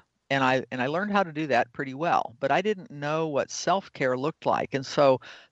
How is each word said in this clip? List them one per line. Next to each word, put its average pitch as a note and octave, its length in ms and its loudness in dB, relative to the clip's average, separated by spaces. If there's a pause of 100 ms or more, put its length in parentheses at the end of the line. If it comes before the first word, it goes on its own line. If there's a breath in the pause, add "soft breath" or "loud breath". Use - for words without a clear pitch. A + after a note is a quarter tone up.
(320)
And C3+ 120 2
I, C3 280 2
and B2+ 100 -4
I B2 60 -2
learned F#3 240 -2
how G3 120 4
to E3 100 -8
do D3+ 140 -4
that B2 260 2
pretty C#3 200 -8
well, C#3+ 460 0
but C#3 120 0
I D#3+ 100 2
didn't G3 280 -4
know D3 380 -4
what C3+ 240 -2
self-care D3 640 -2
looked C#3+ 300 -4
like. F2+ 260 0
And C3+ 120 -2
so C#3 340 4 (320 loud breath)